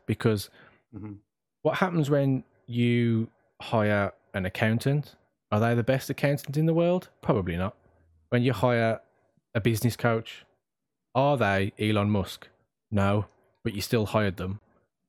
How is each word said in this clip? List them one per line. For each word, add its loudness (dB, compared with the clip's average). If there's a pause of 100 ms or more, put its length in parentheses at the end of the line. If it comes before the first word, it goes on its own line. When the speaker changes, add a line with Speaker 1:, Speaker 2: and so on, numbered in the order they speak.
Speaker 1:
because 0 (460)
Speaker 2:
Mm-hmm. -12 (480)
Speaker 1:
what -2
happens 0
when 2 (240)
you 0 (320)
hire 0 (220)
an -4
accountant? -2 (380)
Are 2
they 2
the 0
best -2
accountant -2
in 0
the 2
world? 0 (140)
Probably -4
not. -4 (500)
When 0
you 2
hire 2 (560)
a 0
business 0
coach, -2 (720)
are 2
they 2
Elon 2
Musk? -2 (420)
No, 2 (360)
but -6
you -8
still 0
hired 0
them. -8 (500)